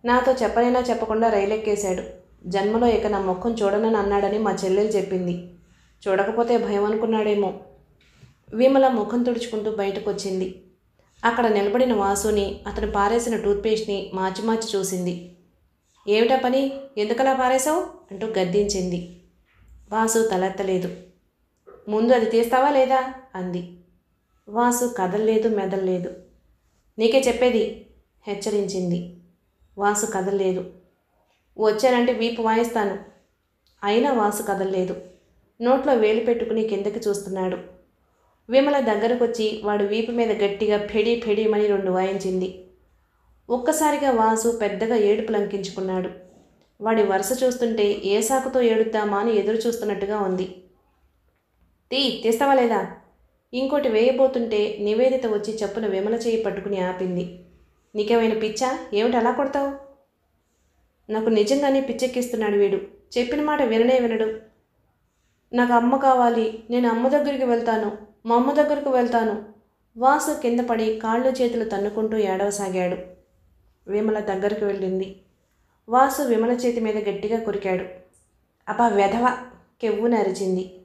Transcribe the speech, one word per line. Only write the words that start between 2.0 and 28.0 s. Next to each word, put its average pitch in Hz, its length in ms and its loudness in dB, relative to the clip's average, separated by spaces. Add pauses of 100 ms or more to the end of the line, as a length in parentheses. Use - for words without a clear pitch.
జన్మలో 208 380 2
ఇక 214 200 2
నా 202 120 0
ముఖం 190 360 -2
చూడనని 214 420 2
అన్నాడని 202 420 0
మా 196 260 0
చెల్లెలు 202 240 2
చెప్పింది. 180 640 -2 (540)
చూడకపోతే 226 500 2
భయం 202 260 0
అనుకున్నాడేమో." 214 760 0 (960)
విమల 262 340 6
ముఖం 240 340 0
తుడుచుకుంటూ 226 480 -2
బయటకొచ్చింది. 190 920 -4 (600)
అక్కడ 240 220 2
నిలబడిన 214 480 2
వాసుని, 202 720 0
అతను 202 240 -6
పారేసిన 220 460 0
టూత్‌పేస్ట్‌ని 202 760 -2
మార్చి 190 320 -4
మార్చి 220 320 -2
చూసింది. 180 580 -6 (720)
"ఏమిటా 226 280 4
పని? 262 360 0 (260)
ఎందుకలా 233 340 0
పారేశావు?" 262 500 0 (280)
అంటూ 196 160 -8
గద్దించింది. 185 920 -2 (720)
వాసు 220 360 2
తలెత్తలేదు. 185 680 -2 (920)
"ముందు 220 240 2
అది 233 140 4
తీస్తావా 240 440 2
లేదా?" 262 420 2 (220)
అంది. 180 420 -8 (720)
వాసు 240 500 0
కదల్లేదు, 220 500 0
మెదల్లేదు. 190 600 -2 (880)
"నీకే 226 220 4
చెప్పేది," 240 680 0 (400)